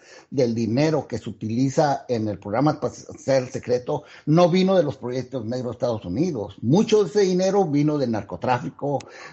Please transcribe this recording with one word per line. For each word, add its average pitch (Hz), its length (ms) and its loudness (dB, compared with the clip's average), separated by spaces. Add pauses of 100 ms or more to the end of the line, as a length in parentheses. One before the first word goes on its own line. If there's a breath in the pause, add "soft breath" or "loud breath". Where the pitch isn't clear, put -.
(300 loud breath)
del 123 240 2
dinero 127 520 0
que 117 120 -8
se - 100 -10
utiliza 131 800 0
en 110 180 -2
el 101 120 -4
programa 127 340 0
espacial 127 800 -4
secreto 123 540 -4 (200 loud breath)
no 170 240 6
vino 190 260 2
de 180 80 4
los 131 140 -2
proyectos 123 480 -8
negros 123 280 -6
de 110 40 -10
Estados 120 300 -4
Unidos. 107 560 -4
Mucho 202 420 4
de 165 60 -4
ese 208 100 2
dinero 190 460 2
vino 147 320 2
del 123 140 -2
narcotráfico, 123 880 -4 (340 loud breath)